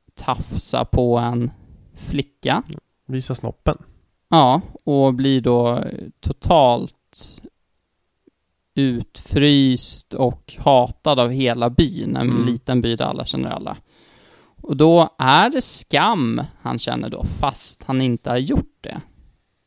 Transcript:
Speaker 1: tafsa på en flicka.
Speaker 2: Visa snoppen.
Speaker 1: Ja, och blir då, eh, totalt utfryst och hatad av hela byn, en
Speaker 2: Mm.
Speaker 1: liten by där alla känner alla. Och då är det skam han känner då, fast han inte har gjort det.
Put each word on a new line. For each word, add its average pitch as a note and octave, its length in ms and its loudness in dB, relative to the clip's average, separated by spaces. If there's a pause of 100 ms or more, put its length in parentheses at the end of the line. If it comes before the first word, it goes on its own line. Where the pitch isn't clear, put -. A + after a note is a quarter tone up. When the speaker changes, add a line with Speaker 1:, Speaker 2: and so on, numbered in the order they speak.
(140)
Speaker 1:
tafsa - 680 -6
på A#2+ 340 0
en A#2+ 320 -4 (460)
flicka. - 680 -4 (440)
Speaker 2:
Visa C3 280 -6
snoppen. - 420 -4 (540)
Speaker 1:
Ja, D3+ 300 6 (240)
och C#3 300 2
blir C3+ 260 2
då, A#2+ 380 2
eh, - 60 -4 (360)
totalt - 720 2 (1800)
utfryst C3+ 1400 0
och - 440 -4
hatad C3 640 2
av A#2+ 100 2
hela A#2+ 400 -2
byn, C3 460 0
en B2+ 140 0
Speaker 2:
Mm. A#2+ 160 0
Speaker 1:
liten B2 340 -2
by A#2 160 -2
där - 80 -2
alla - 200 -6
känner C3 260 -6
alla. - 260 -10 (840)
Och - 160 -6
då D#3+ 320 6 (100)
är D3+ 320 4
det C#4 100 -4
skam C#3+ 840 -2 (200)
han A#2+ 160 -6
känner B2 320 -6
då, - 140 -10
fast - 600 -6
han C3 160 -2
inte B2 300 -2
har A#2+ 60 0
gjort D#3+ 440 -2
det. - 200 -12 (680)